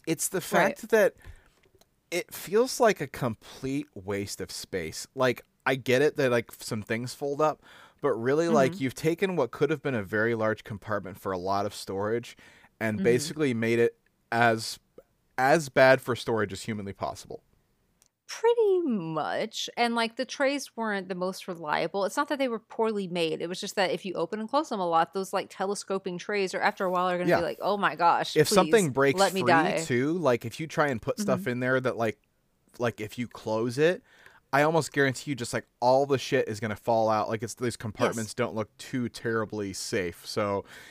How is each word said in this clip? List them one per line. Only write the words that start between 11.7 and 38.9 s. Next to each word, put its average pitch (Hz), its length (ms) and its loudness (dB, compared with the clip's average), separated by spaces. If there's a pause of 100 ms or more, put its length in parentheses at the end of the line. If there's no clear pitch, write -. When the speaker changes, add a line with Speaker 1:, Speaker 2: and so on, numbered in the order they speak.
Speaker 1:
storage 107 640 -4 (420)
and 107 180 -2
Speaker 2:
Mm-hmm. 95 60 -2
Speaker 1:
basically 135 500 2
made 113 260 2
it 117 180 2 (340)
as, 117 480 2 (600)
as 139 300 4
bad 131 320 8
for 123 140 -2
storage 107 380 -2
as - 100 -10
humanly 104 300 -8
possible. - 480 -10 (840)
Speaker 2:
Pretty 440 580 2
much. 160 880 -4
And, 233 200 0
like, 226 200 -2
the 262 100 -4
trays 277 520 -2
weren't 202 320 -4
the 190 60 -4
most 185 320 -6
reliable. 165 580 -2
It's - 100 -4
not 294 120 0
that 302 100 -2
they 262 100 0
were 226 120 -4
poorly 214 480 -2
made. 165 340 -2
It 170 80 -6
was 180 100 -8
just - 160 -10
that 180 140 2
if 180 160 -4
you 185 80 -6
open 170 260 -4
and 220 80 -6
close 302 220 0
them 214 100 -4
a 175 80 -2
lot, 170 280 2
those, 190 180 -6
like, 185 160 -2
telescoping 190 720 -4
trays 202 340 -2
are, 190 80 -2
after 196 240 0
a 180 60 0
while, 180 180 0
are 180 80 0
gonna 175 100 0
Speaker 1:
Yeah. 170 120 4
Speaker 2:
be 175 40 0
like, 147 160 -4
"Oh 202 160 0
my 170 200 -2
gosh, 160 420 2
Speaker 1:
If 151 100 6
something 190 420 4
Speaker 2:
please 120 40 -4
Speaker 1:
breaks 143 260 4
Speaker 2:
let 190 140 4
me 190 80 -2
Speaker 1:
free, 170 100 4
Speaker 2:
die." 160 320 4
Speaker 1:
too, 135 360 0
like, 123 260 2
if 113 140 -8
you 160 80 -6
try 147 220 0
and 117 120 -4
put - 180 -6
stuff 139 220 0
Speaker 2:
Mm-hmm. - 80 -4
Speaker 1:
in 123 100 -4
there 127 220 0
that, 113 160 -2
like, 113 220 -2 (580)
like, 117 240 -2
if 104 160 -10
you 120 100 -4
close 117 520 -4
it, 165 240 2 (500)
I 139 80 4
almost 156 320 2
guarantee 139 380 0
you 135 40 -4
just, 113 180 -8
like, 117 120 -4 (140)
all 131 260 6
the 135 140 2
shit - 280 0
is 104 120 -6
gonna 107 160 -4
fall 113 340 2
out. 107 200 2
Like, 110 120 -4
it's, 113 140 -8
these 123 220 -4
compartments 110 520 -4
Speaker 2:
Yes. - 60 -14
Speaker 1:
don't 113 180 -4
look 107 240 -8
too 120 320 -6